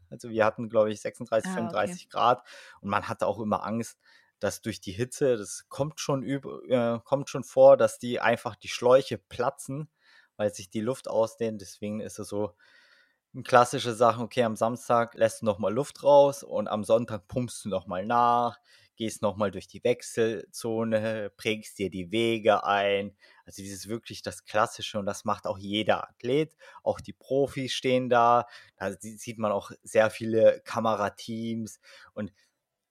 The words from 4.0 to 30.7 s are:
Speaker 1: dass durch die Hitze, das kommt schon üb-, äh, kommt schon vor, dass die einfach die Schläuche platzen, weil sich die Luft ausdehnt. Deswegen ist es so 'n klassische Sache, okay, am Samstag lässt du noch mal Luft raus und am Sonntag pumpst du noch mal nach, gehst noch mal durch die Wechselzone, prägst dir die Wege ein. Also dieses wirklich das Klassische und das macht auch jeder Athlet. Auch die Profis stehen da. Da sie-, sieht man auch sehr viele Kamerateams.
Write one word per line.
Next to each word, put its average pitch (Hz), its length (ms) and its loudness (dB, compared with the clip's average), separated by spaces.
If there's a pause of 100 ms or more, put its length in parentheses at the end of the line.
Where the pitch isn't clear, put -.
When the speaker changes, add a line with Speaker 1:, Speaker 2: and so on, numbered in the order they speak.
Speaker 1:
dass - 220 -4
durch 107 200 -8
die 101 100 -12
Hitze, 123 460 -2
das - 320 -12
kommt 147 300 -6
schon 139 240 -4
üb-, 139 220 -6 (240)
äh, 117 340 2
kommt 139 260 -2
schon 131 140 -6
vor, 135 340 10
dass 113 220 2
die 120 200 -4
einfach 117 360 0
die 87 120 -18
Schläuche 123 500 4
platzen, 135 720 -6 (460)
weil 104 180 -2
sich 98 160 -14
die 110 120 -4
Luft 127 260 -4
ausdehnt. 110 540 -2
Deswegen 104 380 -10
ist 98 200 -12
es 101 80 -12
so 104 260 -4 (800)
'n 131 100 -12
klassische 120 500 4
Sache, 113 280 4
okay, 120 220 0
am 110 120 -2
Samstag 117 600 0
lässt - 260 0
du 117 40 -4
noch 98 140 0
mal 101 140 0
Luft - 300 -6
raus 143 400 6
und - 240 -4
am 104 160 -4
Sonntag 113 440 0
pumpst - 380 -6
du 104 40 -8
noch 92 180 -4
mal 92 180 -6
nach, 120 520 2 (380)
gehst 110 260 -8
noch 101 140 0
mal 101 140 0
durch 92 180 -12
die - 160 -20
Wechselzone, 113 1500 -2
prägst 110 420 -4
dir 98 120 -2
die 87 220 -8
Wege 110 520 2
ein. 101 520 0 (280)
Also 95 180 -18
dieses 98 260 -12
wirklich 110 340 -10
das - 220 -12
Klassische 107 540 -2
und 98 80 -6
das 101 180 -8
macht 104 220 -4
auch 98 120 -6
jeder 101 500 -2
Athlet. 139 480 -4 (260)
Auch - 180 -2
die - 120 -14
Profis 131 600 -4
stehen 127 360 0
da. 120 380 6 (300)
Da 98 160 -6
sie-, 107 240 -14
sieht 107 220 -12
man 107 140 -2
auch 98 180 -4 (120)
sehr 110 280 4
viele 110 540 4
Kamerateams. 113 1160 -4 (320)